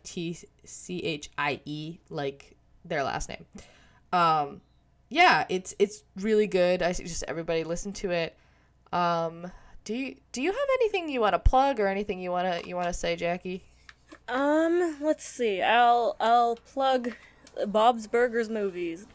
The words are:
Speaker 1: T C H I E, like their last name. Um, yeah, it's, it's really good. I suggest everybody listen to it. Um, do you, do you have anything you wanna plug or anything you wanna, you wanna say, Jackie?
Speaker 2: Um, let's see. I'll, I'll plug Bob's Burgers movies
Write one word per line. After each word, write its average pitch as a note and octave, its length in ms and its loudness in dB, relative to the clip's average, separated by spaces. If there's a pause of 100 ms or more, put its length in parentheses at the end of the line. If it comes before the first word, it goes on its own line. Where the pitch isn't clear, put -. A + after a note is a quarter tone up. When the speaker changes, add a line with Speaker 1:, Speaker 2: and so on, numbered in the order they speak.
Speaker 1:
T E3+ 340 -8 (280)
C - 380 -12
H D3 340 -6
I C#3+ 280 -4
E, D3+ 340 -10 (100)
like C#3+ 460 -8 (280)
their E3 200 -4
last - 260 -4
name. - 160 -16 (680)
Um, D#3+ 500 2 (480)
yeah, C#4 380 6
it's, F#3 300 -4
it's - 260 0 (120)
really G#3+ 320 2
good. F3+ 340 2
I F3 100 2
suggest E3+ 360 -6
everybody E3 360 -2
listen F3 300 -6
to G3+ 160 -6
it. E3+ 260 -2 (560)
Um, E3+ 600 -2 (320)
do G#3 100 -6
you, B3+ 220 -6 (160)
do A#3+ 100 -8
you D#4+ 100 0
have C#5 240 -2
anything G#4 320 0
you C4+ 140 -2
wanna F#3 180 4
plug C4 400 4
or G3+ 80 2
anything G3 320 -4
you F3+ 120 -6
wanna, F3+ 340 -2
you F3 100 -8
wanna F3 180 -2
say, E3+ 220 -2
Jackie? F3 480 -4 (640)
Speaker 2:
Um, D#4 760 2
let's D4+ 220 0
see. G#3+ 380 -2
I'll, A#3+ 580 4
I'll A#3 360 4
plug C4 580 -2 (540)
Bob's A3 400 4
Burgers A#3 420 0
movies F3+ 640 -4